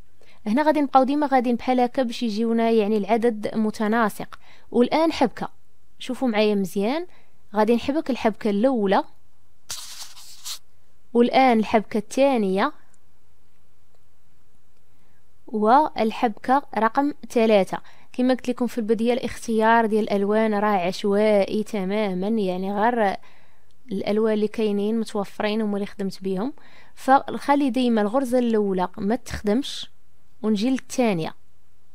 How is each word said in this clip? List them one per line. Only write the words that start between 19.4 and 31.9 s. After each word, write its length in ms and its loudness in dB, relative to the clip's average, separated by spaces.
ديال 180 2
الالوان 500 2
راه 340 2
عشوائي 760 2
تماما، 640 -2
يعني، 460 0
غير 420 2
الالوان 420 0
اللي 140 2
كاينين 520 0
متوفرين 600 -2
هما 140 0
اللي 100 -2
خدمت 380 -6
بهم. 300 -2
فخلي 760 2
ديما 320 2
الغرزه 380 2
الاولى 480 2
ما 180 0
تخدمش 720 -2
ونجي 260 2
للثانيه. 640 0